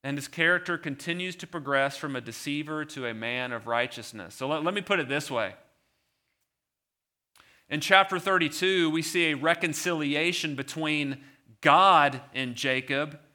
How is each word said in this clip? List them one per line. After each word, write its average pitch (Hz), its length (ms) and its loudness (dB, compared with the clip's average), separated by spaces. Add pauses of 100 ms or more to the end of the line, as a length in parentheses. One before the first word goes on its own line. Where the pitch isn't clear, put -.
And 139 140 -6
his 143 100 -8
character 175 520 0
continues 170 580 -6
to 180 100 -16
progress 139 500 -2
from 139 200 -6
a 123 60 -6
deceiver 147 640 -6
to 135 200 -8
a 117 80 -6
man 123 380 -4
of 113 160 -8
righteousness. 117 680 -4
So 135 140 -6
let, 151 160 -2
let 175 80 0
me 202 80 -2
put 196 180 0
it 135 120 -2
this 143 200 -4
way. 107 240 -2 (2250)
In 151 120 -4
chapter 190 380 6
thirty-two, 180 720 2
we 160 120 0
see 170 240 0
a 151 100 0
reconciliation 160 1200 0
between 143 600 -4 (420)
God 151 600 6 (140)
and 123 220 -4
Jacob. 139 640 -2 (140)